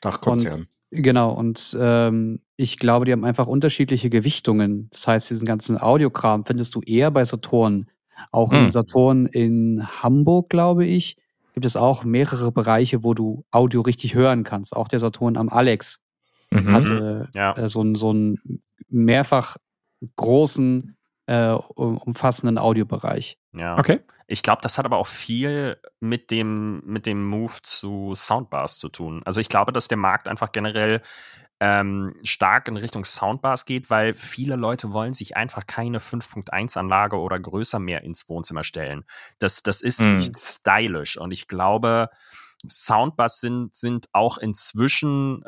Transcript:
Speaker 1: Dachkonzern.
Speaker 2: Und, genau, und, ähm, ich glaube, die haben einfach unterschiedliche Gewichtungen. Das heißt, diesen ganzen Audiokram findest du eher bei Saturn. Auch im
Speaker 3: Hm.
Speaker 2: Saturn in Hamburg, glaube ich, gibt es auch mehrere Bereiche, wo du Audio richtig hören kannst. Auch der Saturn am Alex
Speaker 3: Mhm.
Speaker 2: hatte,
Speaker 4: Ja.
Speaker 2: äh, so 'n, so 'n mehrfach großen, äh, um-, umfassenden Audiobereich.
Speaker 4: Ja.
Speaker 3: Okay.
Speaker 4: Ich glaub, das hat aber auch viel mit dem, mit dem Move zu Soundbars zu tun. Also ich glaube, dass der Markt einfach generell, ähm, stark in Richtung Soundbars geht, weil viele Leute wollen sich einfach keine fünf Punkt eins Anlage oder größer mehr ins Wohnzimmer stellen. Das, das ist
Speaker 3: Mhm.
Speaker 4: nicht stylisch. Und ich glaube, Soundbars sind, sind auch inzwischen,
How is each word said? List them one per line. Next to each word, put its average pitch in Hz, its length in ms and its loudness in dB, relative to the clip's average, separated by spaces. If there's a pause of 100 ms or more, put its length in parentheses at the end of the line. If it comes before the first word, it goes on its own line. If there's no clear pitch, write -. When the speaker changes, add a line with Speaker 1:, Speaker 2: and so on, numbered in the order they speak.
Speaker 1:
Dachkonzern. 98 640 -2 (240)
Speaker 2:
Und, 156 120 -4
genau, 123 300 4
und, 117 480 -2
ähm, 117 600 2 (180)
ich 127 200 -4
glaube, 123 280 4
die 127 60 4
haben 113 120 0
einfach 120 220 0
unterschiedliche 135 640 2
Gewichtungen. 107 800 0
Das - 180 -8
heißt, 113 220 2
diesen 113 160 -4
ganzen 113 320 -2
Audiokram 117 680 2
findest 120 280 -2
du 113 80 -4
eher 123 280 2
bei 139 140 4
Saturn. 110 640 2 (440)
Auch 117 200 2
im 139 120 8
Speaker 3:
Hm. 98 80 6
Speaker 2:
Saturn 127 540 4
in 113 600 2 (160)
Hamburg, 147 480 4
glaube 175 340 4
ich, 175 320 0 (380)
gibt 123 100 -4
es 117 120 0
auch 120 280 2
mehrere 120 480 0
Bereiche, 113 500 2
wo 117 120 2
du 110 360 -4
Audio 120 320 4
richtig 123 320 -2
hören 123 300 4
kannst. 101 320 -8
Auch 113 120 -4
der 127 100 0
Saturn 117 400 0
am 113 100 0
Alex 117 540 0 (480)
Speaker 3:
Mhm. 98 220 4
Speaker 2:
hatte, 107 640 2
Speaker 4:
Ja. 98 220 0
Speaker 2:
äh, 113 120 -2
so 110 140 -2
'n, 107 120 2
so 110 160 0
'n 107 280 2 (500)
mehrfach 123 680 2 (600)
großen, 127 800 2 (300)
äh, 117 240 2
um-, 113 480 -2
umfassenden 120 600 0
Audiobereich. 110 800 -2 (160)
Speaker 4:
Ja. 85 240 -4
Speaker 3:
Okay. 143 220 2 (260)
Speaker 4:
Ich - 160 -6
glaub, 107 200 2
das - 160 -2
hat 139 60 -2
aber 127 140 0
auch 101 80 -2
viel 139 720 -4 (240)
mit 117 300 -4
dem, 107 540 -4
mit 104 220 -8
dem 101 180 -2
Move 107 380 -4
zu 98 520 -6
Soundbars 98 640 -4
zu 78 100 -8
tun. 80 360 -10
Also 95 160 -4
ich 107 80 -4
glaube, 101 240 2
dass - 160 -2
der 117 100 -2
Markt 95 300 0
einfach 110 240 -6
generell, 107 500 -2 (560)
ähm, 101 640 0
stark 110 460 0
in 113 80 -6
Richtung 104 300 -8
Soundbars 127 580 -2
geht, 127 240 -8
weil 110 260 2
viele 131 420 -8
Leute 117 360 -4
wollen 113 220 -4
sich - 240 -8
einfach 107 280 -8
keine 117 340 -6
fünf - 300 -10
Punkt - 220 -14
eins 104 240 -4
Anlage 95 400 0
oder 92 240 -4
größer 101 380 -4
mehr 87 260 -6
ins - 240 -10
Wohnzimmer 82 360 -8
stellen. 73 400 -10 (340)
Das, - 240 0
das - 180 -2
ist 117 220 -2
Speaker 3:
Mhm. 104 140 4
Speaker 4:
nicht 90 220 -2
stylisch. 98 760 0
Und 90 160 -10
ich - 160 -12
glaube, 113 640 0 (580)
Soundbars 117 720 0
sind, 120 340 -6
sind 120 380 -4
auch 110 240 0
inzwischen, 135 1120 -2